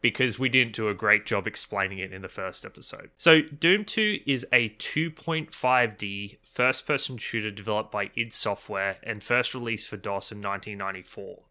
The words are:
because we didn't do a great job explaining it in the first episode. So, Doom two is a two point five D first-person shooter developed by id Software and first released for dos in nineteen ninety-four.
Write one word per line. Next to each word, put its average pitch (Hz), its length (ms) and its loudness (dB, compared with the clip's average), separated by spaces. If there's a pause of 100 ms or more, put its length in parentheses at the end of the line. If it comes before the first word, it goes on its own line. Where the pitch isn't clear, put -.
because 123 400 2
we 131 80 0
didn't 120 260 2
do 110 140 0
a 101 60 0
great 104 300 4
job 101 220 0
explaining 98 520 -2
it 95 140 -8
in 95 80 -10
the 90 80 -10
first 95 360 -6
episode. - 520 -10
So, 160 260 8
Doom 170 420 2
two 214 420 0
is 135 260 2
a 120 180 4
two - 420 -2
point 160 420 -4
five 123 420 2
D 101 460 -8
first-person 131 760 0
shooter 107 320 -4
developed 104 420 -2
by 101 240 -2
id 117 160 -4
Software 98 720 0
and 104 180 -6
first 123 320 2
released 117 320 -4
for 107 100 -8
dos 98 360 -4
in 104 80 -10
nineteen 101 380 -6
ninety-four. 95 720 -8